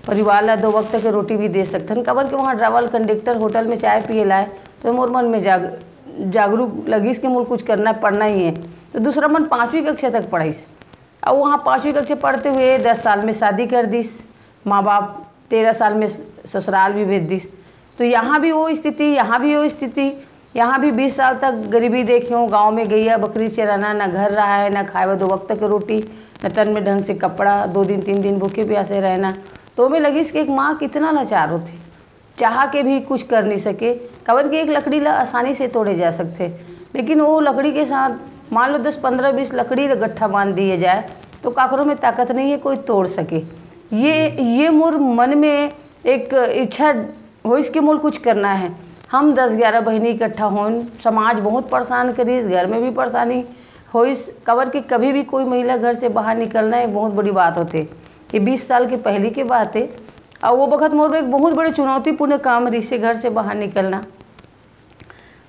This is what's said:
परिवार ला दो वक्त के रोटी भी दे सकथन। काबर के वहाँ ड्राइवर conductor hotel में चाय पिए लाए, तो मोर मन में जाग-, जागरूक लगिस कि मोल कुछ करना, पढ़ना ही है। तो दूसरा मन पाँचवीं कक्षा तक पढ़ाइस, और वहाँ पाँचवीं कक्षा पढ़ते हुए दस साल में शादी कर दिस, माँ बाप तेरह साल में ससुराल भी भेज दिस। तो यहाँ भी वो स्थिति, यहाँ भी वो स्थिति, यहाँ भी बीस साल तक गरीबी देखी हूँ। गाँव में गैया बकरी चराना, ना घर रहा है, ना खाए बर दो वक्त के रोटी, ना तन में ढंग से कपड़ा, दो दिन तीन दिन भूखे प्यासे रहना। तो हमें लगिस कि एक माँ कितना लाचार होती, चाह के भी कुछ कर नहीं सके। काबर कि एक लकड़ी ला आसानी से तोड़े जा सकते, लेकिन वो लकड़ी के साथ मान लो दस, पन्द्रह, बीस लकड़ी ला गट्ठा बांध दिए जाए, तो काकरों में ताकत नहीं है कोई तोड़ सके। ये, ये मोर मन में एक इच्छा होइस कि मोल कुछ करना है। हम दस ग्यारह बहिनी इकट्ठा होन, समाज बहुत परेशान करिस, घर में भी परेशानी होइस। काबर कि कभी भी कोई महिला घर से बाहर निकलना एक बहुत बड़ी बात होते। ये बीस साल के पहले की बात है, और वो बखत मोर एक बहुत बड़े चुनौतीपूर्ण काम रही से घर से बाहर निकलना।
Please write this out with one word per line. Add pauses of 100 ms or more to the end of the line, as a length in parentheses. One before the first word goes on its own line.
परिवार
ला
दो
वक्त
के
रोटी
भी
दे
सकथन।
काबर
के
वहाँ
ड्राइवर
conductor
hotel
में
चाय
पिए
लाए, (320)
तो
मोर
मन
में
जाग-, (500)
जागरूक
लगिस
कि
मोल
कुछ
करना,
पढ़ना
ही
है। (400)
तो
दूसरा
मन
पाँचवीं
कक्षा
तक
पढ़ाइस, (600)
और
वहाँ
पाँचवीं
कक्षा
पढ़ते
हुए
दस
साल
में
शादी
कर
दिस, (600)
माँ
बाप (180)
तेरह
साल
में (400)
ससुराल
भी
भेज
दिस। (500)
तो
यहाँ
भी
वो
स्थिति,
यहाँ
भी
वो
स्थिति, (300)
यहाँ
भी
बीस
साल
तक
गरीबी
देखी
हूँ।
गाँव
में
गैया
बकरी
चराना,
ना
घर
रहा
है,
ना
खाए
बर
दो
वक्त
के
रोटी, (440)
ना
तन
में
ढंग
से
कपड़ा,
दो
दिन
तीन
दिन
भूखे
प्यासे
रहना। (400)
तो
हमें
लगिस
कि
एक
माँ
कितना
लाचार
होती, (580)
चाह
के
भी
कुछ
कर
नहीं
सके।
काबर
कि
एक
लकड़ी
ला
आसानी
से
तोड़े
जा
सकते, (420)
लेकिन
वो
लकड़ी
के
साथ (420)
मान
लो
दस,
पन्द्रह,
बीस
लकड़ी
ला
गट्ठा
बांध
दिए
जाए, (320)
तो
काकरों
में
ताकत
नहीं
है
कोई
तोड़
सके। (540)
ये,
ये
मोर
मन
में (340)
एक
इच्छा (520)
होइस
कि
मोल
कुछ
करना
है। (340)
हम
दस
ग्यारह
बहिनी
इकट्ठा
होन, (160)
समाज
बहुत
परेशान
करिस,
घर
में
भी
परेशानी (500)
होइस। (160)
काबर
कि
कभी
भी
कोई
महिला
घर
से
बाहर
निकलना
एक
बहुत
बड़ी
बात
होते। (280)
ये
बीस
साल
के
पहले
की
बात
है, (540)
और
वो
बखत
मोर
एक
बहुत
बड़े
चुनौतीपूर्ण
काम
रही
से
घर
से
बाहर
निकलना। (1400)